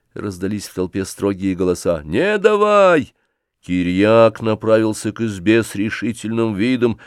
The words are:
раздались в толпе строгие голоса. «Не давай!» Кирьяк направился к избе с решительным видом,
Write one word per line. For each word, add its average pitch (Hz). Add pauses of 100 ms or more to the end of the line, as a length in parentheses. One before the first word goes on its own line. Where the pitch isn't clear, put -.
(140)
раздались 98
в -
толпе 92
строгие 98
голоса. 87
«Не 156
давай!» 202 (460)
Кирьяк 101
направился 110
к -
избе 107
с -
решительным 110
видом, 117